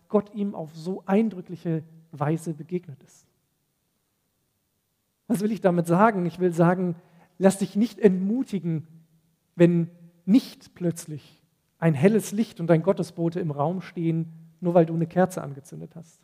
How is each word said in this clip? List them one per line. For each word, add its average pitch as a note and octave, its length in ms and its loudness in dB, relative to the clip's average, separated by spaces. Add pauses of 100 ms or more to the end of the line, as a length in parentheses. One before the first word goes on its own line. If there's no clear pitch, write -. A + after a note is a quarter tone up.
Gott G3+ 260 -2
ihm G3+ 220 -6
auf D#3+ 200 -12
so F3 300 -10
eindrückliche F3+ 760 -2 (280)
Weise D#3 420 -4
begegnet D#3+ 500 -10
ist. - 240 -20 (2000)
Was F3+ 140 -2
will G#3+ 100 -2
ich G#3 100 -6
damit F3 240 2
sagen? F#3 400 2
Ich E3 140 -6
will F3+ 140 0
sagen, F3 420 2 (420)
lass F#3 220 2
dich - 160 -4
nicht G#3+ 240 -2
entmutigen, F#3 880 0 (680)
wenn E3+ 360 4 (340)
nicht - 500 0
plötzlich - 680 -8 (380)
ein E3 140 2
helles F#3+ 380 2
Licht G#3 280 -4
und E3+ 120 -2
ein D#3+ 120 4
Gottesbote F3 560 -2
im D#3+ 120 -4
Raum D#3 300 -2
stehen, E3 520 -4 (260)
nur F3 140 -2
weil F3 120 6
du E3 80 -6
eine E3 140 -2
Kerze F3+ 340 0
angezündet D#3 540 -14
hast. - 280 -20